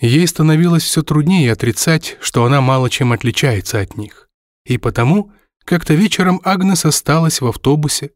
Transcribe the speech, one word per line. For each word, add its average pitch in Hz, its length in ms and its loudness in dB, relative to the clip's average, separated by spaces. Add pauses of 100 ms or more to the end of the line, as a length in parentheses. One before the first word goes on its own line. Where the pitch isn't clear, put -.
Ей 139 280 2
становилось 160 560 2
все - 180 -2
труднее 151 500 2
отрицать, 156 680 -2
что - 240 -2
она 139 160 2
мало 131 280 2
чем 120 240 0
отличается 117 680 -2
от - 160 -8
них. - 320 -14 (360)
И 123 140 -2
потому 147 540 0 (320)
как-то 165 300 0
вечером 185 500 2
Агнес 190 400 0
осталась 160 560 0
в 131 60 -2
автобусе, 143 680 -2